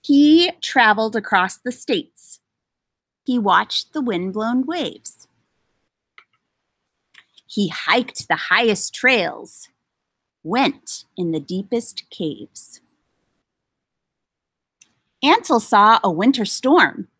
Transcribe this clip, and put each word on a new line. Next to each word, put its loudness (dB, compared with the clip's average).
He 4
traveled 2
across 0
the -8
states. -6
He -2
watched 0
the -4
wind-blown -2
waves. -8
He -2
hiked -2
the 0
highest 0
trails, 0
went -4
in -2
the -4
deepest -6
caves. -10
Ansel 2
saw 6
a 2
winter -2
storm. 0